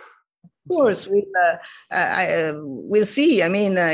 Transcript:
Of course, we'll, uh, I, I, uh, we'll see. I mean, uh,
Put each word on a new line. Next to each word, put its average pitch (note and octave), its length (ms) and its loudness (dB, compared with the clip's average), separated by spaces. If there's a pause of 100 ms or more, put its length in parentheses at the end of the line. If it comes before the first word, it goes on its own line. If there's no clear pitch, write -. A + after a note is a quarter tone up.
(440)
Of - 320 -8
course, A#3+ 300 0
we'll, G3+ 160 0 (200)
uh, E3+ 140 2 (340)
I, F3+ 120 -2 (240)
I, E3 160 0
uh, D#3 160 -4
we'll D3+ 480 -2
see. C4+ 360 2
I E3 60 2
mean, G3 300 0
uh, E3+ 160 2